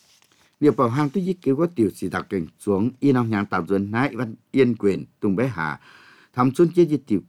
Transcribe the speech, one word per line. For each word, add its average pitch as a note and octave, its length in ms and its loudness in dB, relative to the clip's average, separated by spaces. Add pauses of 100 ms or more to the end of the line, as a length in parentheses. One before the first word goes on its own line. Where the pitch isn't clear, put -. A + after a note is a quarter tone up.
(600)
Liệu D3 120 4
bảo B2+ 180 2
hang C#3+ 200 0
tôi F#3 160 -4
giết F3+ 160 -4
kêu C3+ 140 0
có D#3+ 100 0
tiểu A#2 240 0
sĩ F#2 200 -8
đặc F#2 200 -6
cảnh F2+ 160 -4 (140)
xuống, G2+ 400 0
y C#3+ 120 4
nong B2 180 0
nhang G#2 160 0
tạm F2+ 220 -4
dừng G2 240 -2
nái A#2+ 240 -2
văn A2 200 -8 (160)
yên B2 240 2
quyền, F#2+ 300 -2 (140)
tung G2 160 0
bé E2+ 120 0
hạ. D#2+ 320 -6 (540)
Thăm B2+ 220 2
xuân F3 200 4
chiết F3 140 6
giết D3 180 0
tiểu G2 220 0